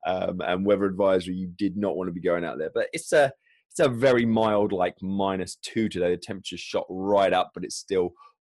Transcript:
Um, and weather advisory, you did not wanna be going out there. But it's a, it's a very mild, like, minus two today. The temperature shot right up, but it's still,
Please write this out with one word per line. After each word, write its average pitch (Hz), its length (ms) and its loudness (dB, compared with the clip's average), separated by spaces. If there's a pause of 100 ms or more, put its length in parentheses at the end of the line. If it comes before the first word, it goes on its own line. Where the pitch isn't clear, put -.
Um, 92 320 -2
and 92 260 -2
weather 101 200 4
advisory, 95 500 2
you 92 120 -6
did 90 280 -4
not 95 220 -2
wanna 92 160 -4
be 87 80 -8
going 85 240 0
out 65 120 -6
there. 78 160 -6
But 110 200 -2
it's - 180 -8
a, 143 220 4 (360)
it's - 160 -14
a 139 40 6
very 123 360 4
mild, 110 460 2
like, 90 320 0
minus 95 540 -2
two - 300 -4
today. 90 240 0
The 90 60 0
temperature 92 400 -12
shot - 320 -6
right 95 420 2
up, 90 220 2
but 90 100 -10
it's - 120 -8
still, 90 380 -2 (280)